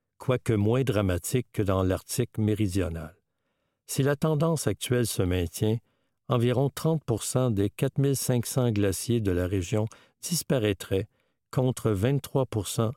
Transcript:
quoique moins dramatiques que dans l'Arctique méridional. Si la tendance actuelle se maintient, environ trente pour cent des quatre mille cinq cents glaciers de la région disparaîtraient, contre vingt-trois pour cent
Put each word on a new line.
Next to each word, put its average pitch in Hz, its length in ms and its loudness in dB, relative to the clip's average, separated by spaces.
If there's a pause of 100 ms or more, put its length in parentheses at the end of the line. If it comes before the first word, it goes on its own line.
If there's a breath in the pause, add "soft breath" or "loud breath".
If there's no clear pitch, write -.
(180)
quoique 123 340 0
moins 110 320 2
dramatiques 104 680 0
que - 100 -2
dans 95 200 2
l'Arctique 92 560 -2
méridional. 95 800 0 (720)
Si - 160 0
la 143 100 2
tendance 156 540 0
actuelle 120 380 0
se - 160 -2
maintient, 92 560 0 (500)
environ 127 420 2
trente 160 340 -2
pour 110 200 -2
cent 127 260 0
des 101 200 0
quatre - 280 -4
mille 139 160 2
cinq 123 320 -2
cents 123 240 0
glaciers 104 500 0
de 98 120 0
la 90 160 0
région 101 380 -2 (360 loud breath)
disparaîtraient, 107 840 -2 (420)
contre 127 400 0
vingt-trois 127 560 0
pour 104 220 -4
cent 117 280 0